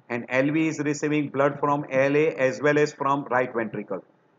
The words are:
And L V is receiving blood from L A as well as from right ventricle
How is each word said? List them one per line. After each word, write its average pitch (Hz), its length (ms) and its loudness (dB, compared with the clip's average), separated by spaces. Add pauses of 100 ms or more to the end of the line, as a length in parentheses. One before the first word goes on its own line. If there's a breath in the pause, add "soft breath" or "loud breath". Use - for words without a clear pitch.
And 117 200 -6
L 135 240 2
V 160 160 2
is 151 120 -6
receiving 151 500 -2
blood 143 300 0
from 147 300 0
L 139 240 2
A 151 200 2
as 131 260 0
well 147 180 4
as 151 140 2
from 139 320 -2
right 123 300 0
ventricle 104 500 -6 (340)